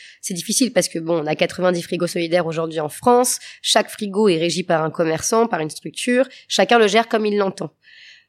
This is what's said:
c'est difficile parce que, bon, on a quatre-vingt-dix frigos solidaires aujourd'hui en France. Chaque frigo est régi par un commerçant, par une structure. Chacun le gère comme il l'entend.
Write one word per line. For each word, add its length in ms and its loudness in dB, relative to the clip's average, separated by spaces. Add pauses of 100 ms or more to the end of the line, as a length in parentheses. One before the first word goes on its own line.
(220)
c'est 120 -8
difficile 400 -2
parce 160 2
que, 100 -6
bon, 240 0
on 40 -4
a 80 0
quatre-vingt-dix 460 0
frigos 260 -4
solidaires 380 0
aujourd'hui 340 -4
en 100 -4
France. 500 2 (220)
Chaque 280 2
frigo 400 0
est 80 4
régi 260 -2
par 200 0
un 80 0
commerçant, 560 0
par 120 -4
une 100 -4
structure. 580 -2 (200)
Chacun 320 4
le 80 6
gère 220 2
comme 160 0
il 120 0
l'entend. 360 -2 (560)